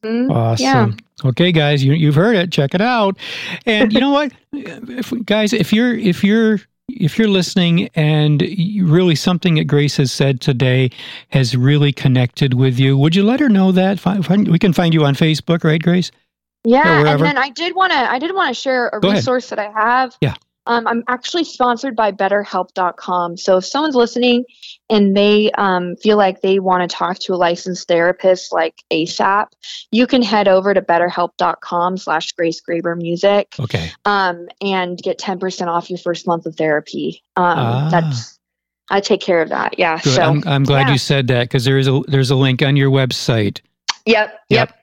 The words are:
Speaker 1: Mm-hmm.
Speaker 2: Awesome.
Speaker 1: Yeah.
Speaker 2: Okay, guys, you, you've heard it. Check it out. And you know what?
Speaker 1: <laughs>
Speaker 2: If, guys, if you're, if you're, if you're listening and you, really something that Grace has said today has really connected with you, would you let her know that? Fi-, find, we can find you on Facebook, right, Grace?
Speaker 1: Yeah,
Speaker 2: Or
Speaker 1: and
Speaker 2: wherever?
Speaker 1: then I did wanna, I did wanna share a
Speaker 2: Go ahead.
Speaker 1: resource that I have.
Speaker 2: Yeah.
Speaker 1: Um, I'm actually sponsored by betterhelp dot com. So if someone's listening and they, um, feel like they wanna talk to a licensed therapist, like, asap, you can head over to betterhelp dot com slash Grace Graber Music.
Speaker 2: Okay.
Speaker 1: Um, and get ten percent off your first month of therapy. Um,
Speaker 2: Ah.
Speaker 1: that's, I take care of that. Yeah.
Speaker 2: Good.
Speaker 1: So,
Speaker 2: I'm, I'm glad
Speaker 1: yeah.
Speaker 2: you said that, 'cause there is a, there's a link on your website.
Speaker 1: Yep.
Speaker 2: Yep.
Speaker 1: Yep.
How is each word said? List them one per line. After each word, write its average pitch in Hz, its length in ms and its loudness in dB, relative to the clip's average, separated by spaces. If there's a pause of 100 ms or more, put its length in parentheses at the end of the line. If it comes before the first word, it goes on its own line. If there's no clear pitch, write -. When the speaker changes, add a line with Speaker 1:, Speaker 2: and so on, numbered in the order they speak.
Speaker 1:
Mm-hmm. 233 280 -2
Speaker 2:
Awesome. 117 320 0 (600)
Speaker 1:
Yeah. 139 60 2
Speaker 2:
Okay, 170 220 2
guys, 147 320 2
you, 135 100 4
you've 151 220 2
heard 208 200 4
it. 175 160 0
Check 143 240 0
it 185 60 2
out. 220 360 0 (480)
And 214 260 2
you 214 80 2
know 269 120 2
what? 277 260 0
Speaker 1:
<laughs> - 40 -20 (120)
Speaker 2:
If, 247 580 -10 (140)
guys, 214 280 0
if 220 200 0
you're, 240 200 2
if 220 300 0
you're, 214 360 4 (300)
if - 300 -2
you're 226 80 4
listening 180 680 0
and 151 460 2
you, 185 460 -2
really 170 280 4
something 175 400 0
that 156 100 0
Grace 147 320 0
has 135 140 0
said 135 300 0
today 127 480 2 (400)
has 127 260 0
really 143 360 4
connected 127 640 0
with 127 240 2
you, 135 180 4
would 156 180 2
you 196 80 2
let 240 160 2
her 294 100 2
know 190 240 4
that? 185 260 2
Fi-, 196 220 -2
find, 190 260 0
we 170 120 2
can 196 140 2
find 170 200 2
you 156 120 4
on 139 100 2
Facebook, 160 480 0
right, 160 180 2
Grace? 175 300 0 (520)
Speaker 1:
Yeah, 240 180 4
Speaker 2:
Or 320 140 4
Speaker 1:
and 294 80 4
Speaker 2:
wherever? 302 220 2
Speaker 1:
then 285 120 0
I 269 120 -2
did 339 260 -6
wanna, 349 340 2
I 247 100 -2
did 339 140 -4
wanna 349 200 -2
share 247 360 -2
a 214 100 -6
Speaker 2:
Go 190 100 2
ahead. 208 100 2
Speaker 1:
resource 247 300 -2
that 220 100 -6
I 208 120 -6
have. 240 500 0
Speaker 2:
Yeah. - 140 -2 (300)
Speaker 1:
Um, 233 200 -2
I'm 233 220 -2
actually 247 380 -4
sponsored 247 500 -2
by 220 160 0
betterhelp 196 600 -2
dot 180 240 -2
com. 175 400 -4
So 190 180 2
if 185 100 0
someone's 294 300 -4
listening 240 480 2 (460)
and 202 260 4
they, 208 360 4
um, 180 440 -2
feel 208 220 2
like 190 240 2
they 190 180 2
wanna 180 300 0
talk 175 300 -6
to - 140 -6
a 180 40 -2
licensed 175 500 -2
therapist, 180 640 2
like, 165 400 -4
asap, 190 560 -2 (440)
you 233 160 4
can 254 140 2
head 208 280 2
over 190 240 2
to 185 80 2
betterhelp 175 560 0
dot 175 240 -4
com 180 340 -2
slash 165 380 -6
Grace 165 280 -4
Graber 170 360 -6
Music. 175 640 -2
Speaker 2:
Okay. 82 300 -6 (120)
Speaker 1:
Um, 185 460 -2 (100)
and 185 380 -4
get 185 200 -6
ten 185 220 -8
percent 185 300 -6
off 170 200 -4
your 180 100 -8
first 170 280 -6
month 170 180 -4
of 160 120 -12
therapy. 151 680 -4 (140)
Um, 185 80 0 (120)
Speaker 2:
Ah. 127 320 -2
Speaker 1:
that's, 156 480 -2 (520)
I 196 100 0
take 196 220 -2
care 170 200 0
of 156 60 -2
that. - 320 -6
Yeah. 165 220 -2
Speaker 2:
Good. 135 140 0
Speaker 1:
So, 185 60 2
Speaker 2:
I'm, 147 240 0
I'm 139 200 0
glad 139 220 2
Speaker 1:
yeah. 139 40 2
Speaker 2:
you 143 60 2
said 135 300 -2
that, 120 220 0
'cause 131 140 -2
there 135 140 2
is 135 100 2
a, 139 220 0
there's 135 200 2
a 139 60 2
link 131 260 2
on 143 140 2
your 139 160 2
website. 127 680 -2 (440)
Speaker 1:
Yep. 214 280 0 (160)
Speaker 2:
Yep. 208 200 0
Speaker 1:
Yep. - 140 -20